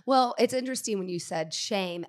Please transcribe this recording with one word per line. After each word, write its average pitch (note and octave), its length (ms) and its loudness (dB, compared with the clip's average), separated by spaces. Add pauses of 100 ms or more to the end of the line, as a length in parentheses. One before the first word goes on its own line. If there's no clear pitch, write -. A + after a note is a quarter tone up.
Well, B3+ 340 6
it's A#3+ 140 4
interesting B3+ 460 -2
when F#3 100 -4
you F3 100 -2
said E3 340 -4
shame. F3+ 560 -2